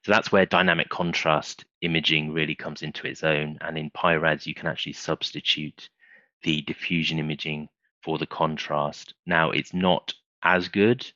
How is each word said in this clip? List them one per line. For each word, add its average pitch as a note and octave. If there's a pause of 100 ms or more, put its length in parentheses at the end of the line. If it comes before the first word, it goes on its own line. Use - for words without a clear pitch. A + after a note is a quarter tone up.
So G2+
that's A2
where F#2+
dynamic F2
contrast E2 (180)
imaging D#2
really D#2
comes D#2
into D#2
its C2
own. D2+
And D#2
in D#2
pirads, D#2+
you E2
can -
actually D2
substitute - (540)
the D#2
diffusion D#2+
imaging D2+ (340)
for D#2+
the D#2+
contrast. - (140)
Now, D#2+
it's -
not F2+ (320)
as F2+
good A2 (100)